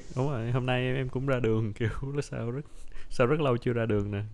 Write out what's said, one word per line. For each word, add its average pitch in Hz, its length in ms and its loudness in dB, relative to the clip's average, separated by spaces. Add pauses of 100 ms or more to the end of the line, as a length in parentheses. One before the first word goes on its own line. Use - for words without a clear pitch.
(160)
Đúng 135 160 0
rồi, 117 200 -2
hôm 123 140 0
nay 127 180 2 (120)
em 131 140 -2
cũng 131 180 -4
ra 131 120 2
đường 110 340 2
kiểu 110 160 0 (120)
<laughs> 135 120 -6
lúc 143 180 -2
sao 120 200 -4
rất, 135 100 -6 (480)
sao 123 180 4
rất 147 120 4
lâu 131 180 4
chưa 120 160 0
ra 117 120 2
đường 104 260 2
nè, 101 100 -2 (120)